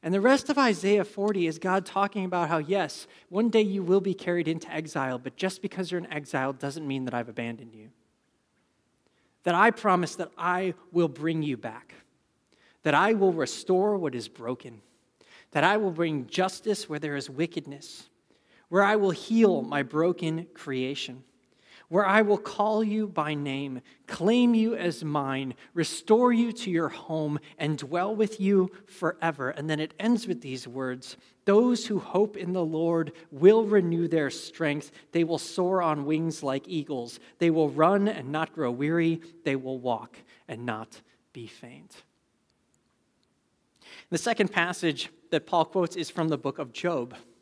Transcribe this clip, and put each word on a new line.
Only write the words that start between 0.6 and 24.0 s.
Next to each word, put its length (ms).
forty 420
is 120
God 260
talking 400
about 240
how, 80
yes, 500
one 200
day 120
you 220
will 180
be 140
carried 340
into 240
exile, 440
but 200
just 240
because 300
you're 100
in 100
exile 400
doesn't 340
mean 200
that 80
I've 160
abandoned 440
you. 160
That 120
I 160
promise 440
that 220
I 360
will 160
bring 340
you 140
back, 380
that 120
I 180
will 180
restore 680
what 160
is 140
broken, 540
that 140
I 100
will 160
bring 360
justice 600
where 120
there 180
is 120
wickedness, 800
where 140
I 120
will 160
heal 500
my 220
broken 680
creation, 720
where 160
I 160
will 160
call 480
you 200
by 280
name, 480